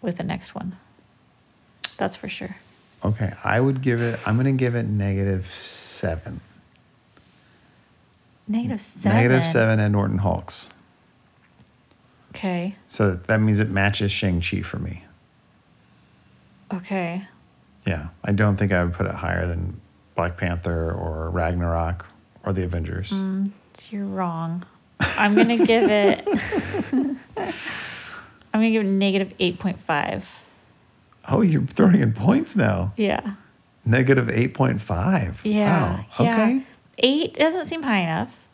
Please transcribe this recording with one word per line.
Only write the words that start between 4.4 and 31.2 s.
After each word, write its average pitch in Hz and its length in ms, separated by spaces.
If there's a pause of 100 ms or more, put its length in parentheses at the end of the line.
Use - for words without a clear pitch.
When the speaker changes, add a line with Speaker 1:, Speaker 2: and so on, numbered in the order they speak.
Speaker 2:
give 127 220
it 117 120
negative 98 680
seven. - 880 (2000)
Speaker 1:
Negative 233 320
seven? - 360
Speaker 2:
Negative 127 300
seven 110 320
Ed 104 140
Norton 101 260
Hulks. 90 500 (1700)
Speaker 1:
Okay. 180 420 (120)
Speaker 2:
So 101 260
that 107 260
means 107 200
it 101 100
matches 101 420
Shang-Chi 90 500
for - 160
me. 87 260 (1700)
Speaker 1:
Okay. 185 540 (600)
Speaker 2:
Yeah, 82 220 (160)
I 104 80
don't 101 240
think 101 160
I 87 120
would 87 80
put 95 140
it 92 80
higher 87 320
than 87 340 (340)
Black 87 220
Panther 85 560
or 82 380
Ragnarok 85 760 (380)
or 104 80
the 92 120
Avengers. 87 460
Speaker 1:
Mm, 190 400 (400)
you're 202 140
wrong. 175 600 (360)
I'm - 340
gonna 233 220
give 240 340
it, 208 380
<laughs> 285 1080
I'm - 200 (960)
gonna 220 180
give 220 140
it 196 40
negative 196 500
eight 180 200
point - 220
five. 165 480 (1000)